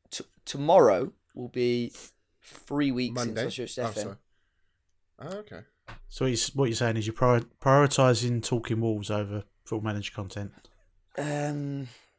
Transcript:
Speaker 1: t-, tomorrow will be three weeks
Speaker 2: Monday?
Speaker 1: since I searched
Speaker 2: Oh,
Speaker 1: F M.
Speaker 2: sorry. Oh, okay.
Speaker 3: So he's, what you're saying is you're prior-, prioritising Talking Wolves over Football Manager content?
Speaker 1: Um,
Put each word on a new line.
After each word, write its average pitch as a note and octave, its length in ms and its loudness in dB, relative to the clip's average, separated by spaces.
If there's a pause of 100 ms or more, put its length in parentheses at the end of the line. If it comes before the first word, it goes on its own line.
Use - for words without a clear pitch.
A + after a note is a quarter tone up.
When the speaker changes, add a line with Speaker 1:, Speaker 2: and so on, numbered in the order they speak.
(100)
Speaker 1:
t-, - 140 -8 (200)
tomorrow C#3 720 4 (200)
will B2 140 -10
be A#2+ 460 -2 (480)
three C#3+ 480 -2
weeks A#2+ 240 -2
Speaker 2:
Monday? A#2+ 360 -4
Speaker 1:
since - 40 -10
I B2 120 -8
searched - 120 -10
Speaker 2:
Oh, B2 40 -2
Speaker 1:
F A2 160 -4
M. G#2 40 -2
Speaker 2:
sorry. G2+ 140 -10 (1160)
Oh, G3+ 60 -10
okay. G2 200 -16 (480)
Speaker 3:
So - 160 -4
he's, B2+ 300 0
what C3+ 120 2
you're A2+ 100 -2
saying A2+ 200 0
is G#2+ 100 -2
you're A2 80 -4
prior-, B2 280 4 (180)
prioritising B2+ 800 4
Talking A2+ 380 -2
Wolves G#2+ 300 -2
over G#2 340 -4 (200)
Football A2 200 -6
Manager G#2 300 -4
content? G2+ 380 -10 (640)
Speaker 1:
Um, D3 720 -4 (300)